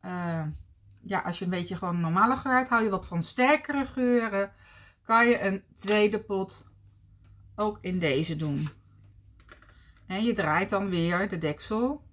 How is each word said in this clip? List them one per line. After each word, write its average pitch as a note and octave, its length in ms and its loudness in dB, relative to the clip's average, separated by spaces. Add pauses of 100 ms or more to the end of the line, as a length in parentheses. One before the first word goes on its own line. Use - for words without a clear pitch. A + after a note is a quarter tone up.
eh, F3 460 -4 (540)
ja, - 200 -4
als F3 180 -4
je G3 60 -6
een F3+ 60 -2
beetje F3+ 260 -4
gewoon F3 180 -4
een F3 60 0
normale F#3+ 360 4
geur C4 200 0
hebt, B3+ 120 2
hou A#3 140 2
je A3 80 2
wat F#3+ 160 -4
van E3+ 160 -4
sterkere C#4 640 0
geuren, A3+ 640 0 (500)
kan A#3 260 4
je A#3+ 120 4
een G3 240 -2 (120)
tweede G#3 440 2
pot F#3+ 460 -6 (880)
ook G#3 260 -2
in F#3 180 -4
deze D#3+ 380 0
doen. D3+ 320 -2 (1400)
En G3 180 -2
je A#3 80 4
draait F3 380 2
dan G3+ 180 0
weer F3 400 0
de F#3 100 -6
deksel. G#3+ 760 -4